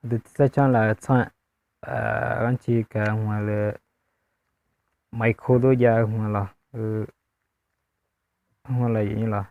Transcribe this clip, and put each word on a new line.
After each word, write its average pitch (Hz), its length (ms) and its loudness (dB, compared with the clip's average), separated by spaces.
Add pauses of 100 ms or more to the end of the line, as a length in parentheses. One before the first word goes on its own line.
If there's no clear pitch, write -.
Từ 117 160 -4
thế - 200 -10
sao 143 100 4
chăng 139 240 2
là 110 220 2
chọn, 123 340 0 (520)
à, 123 200 -8 (460)
anh 123 120 -2
chị 117 320 -2
cả 107 220 -2
hoa 107 280 -4
là 104 320 -2 (1400)
máy 113 260 0
khô 127 200 2
đôi 131 200 4
giờ 117 280 4
hoa 107 240 -2
là, 101 240 -4 (180)
ừ, 110 340 -6 (1600)
hoa 123 260 -2
là 110 120 0
gì 104 140 -2
nhỉ 113 100 -2
lò? 104 260 -4